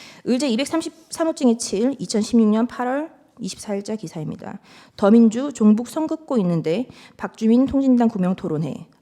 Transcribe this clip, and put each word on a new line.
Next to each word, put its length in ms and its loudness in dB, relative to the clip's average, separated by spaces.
의제 260 -2
이백삼십삼 800 -4
호증의 320 0
칠, 400 -2
이천십육 480 0
년 180 2
팔월 460 -6
이십사일자 560 -8
기사입니다. 640 -12
더민주 580 4
종북 340 4
선긋고 520 -4
있는데 480 0
박주민 480 2
통진당 440 2
구명 260 -2
토론회 520 -6